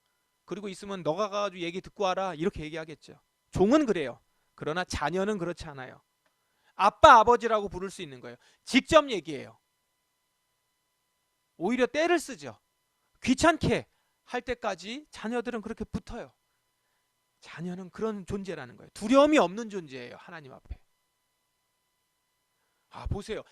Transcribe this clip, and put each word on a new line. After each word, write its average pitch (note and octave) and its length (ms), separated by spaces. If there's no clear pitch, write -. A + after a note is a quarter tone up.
그리고 G3+ 220
있으면 G3 360
"너가 F3+ 260
가가지고 G3 320
얘기 E3+ 180
듣고 - 240
와라." F#3 300
이렇게 E3 300
얘기하겠죠. D#3+ 580
종은 G#3+ 340
그래요. D3+ 340
그러나 D#3 280
자녀는 F#3+ 540
그렇지 E3+ 300
않아요. C3+ 340
아빠, A3 440
아버지라고 A3 500
부를 F#3 200
수 F#3+ 120
있는 C3+ 180
거예요. A#2+ 160
직접 C#4+ 440
얘기해요. D3 480
오히려 A#3+ 300
떼를 D#4+ 340
쓰죠. C#3+ 400
귀찮게 B3+ 680
할 A#3+ 160
때까지 A3+ 680
자녀들은 A#3 500
그렇게 A3 240
붙어요. G#3+ 480
자녀는 F3+ 520
그런 G#3 340
존재라는 D#3+ 500
거예요. - 180
두려움이 C#4 440
없는 G#3 320
존재예요, C3 480
하나님 D#3 340
앞에. - 280
아, - 180
보세요. G3 440